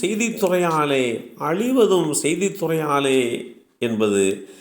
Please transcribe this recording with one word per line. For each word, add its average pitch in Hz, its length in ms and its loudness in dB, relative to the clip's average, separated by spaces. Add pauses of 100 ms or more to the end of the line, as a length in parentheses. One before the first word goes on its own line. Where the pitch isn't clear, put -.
செய்தித்துறையாலே, 170 1400 0
அழிவதும் 185 760 2 (100)
செய்தித்துறையாலே" 147 1200 0 (340)
என்பது 101 680 0 (120)